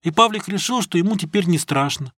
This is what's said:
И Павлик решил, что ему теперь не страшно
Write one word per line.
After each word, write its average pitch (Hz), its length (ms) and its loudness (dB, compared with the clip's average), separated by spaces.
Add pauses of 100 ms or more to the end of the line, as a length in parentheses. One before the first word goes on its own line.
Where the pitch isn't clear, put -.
И 170 80 0
Павлик 214 380 2
решил, 208 340 -2
что - 160 0
ему 196 180 2
теперь 175 300 -2
не 170 100 4
страшно 139 640 -2